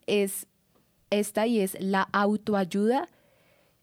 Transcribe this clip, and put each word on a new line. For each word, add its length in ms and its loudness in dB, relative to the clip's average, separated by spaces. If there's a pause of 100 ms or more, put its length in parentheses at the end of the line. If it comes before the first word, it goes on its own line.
es 400 -2 (640)
esta 360 0
y 140 2
es 200 -2
la 220 0 (100)
autoayuda, 960 0 (760)